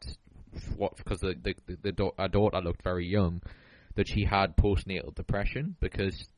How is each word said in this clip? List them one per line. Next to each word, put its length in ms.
what, 160
'cause 140
the, 240
the, 120
the, 160
the 100
da-, 260
her 100
daughter 340
looked 200
very 240
young, 360
that 140
she 160
had 320
postnatal 580
depression, 680
because 460